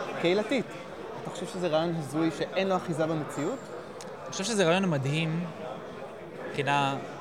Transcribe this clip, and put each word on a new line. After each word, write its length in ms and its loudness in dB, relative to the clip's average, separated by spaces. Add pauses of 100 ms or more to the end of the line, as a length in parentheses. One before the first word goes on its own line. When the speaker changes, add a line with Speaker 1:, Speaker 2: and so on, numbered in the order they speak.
(220)
Speaker 1:
קהילתית. 440 4 (580)
אתה 60 -4
חושב 180 -6
שזה 200 -2
רעיון 320 4
הזוי 380 2
שאין 300 0
לו 80 4
אחיזה 300 0
במציאות? 540 0 (640)
Speaker 2:
אני 80 -8
חושב 120 -4
שזה 240 4
רעיון 220 6
מדהים 560 2 (1040)
מבחינה 460 2 (260)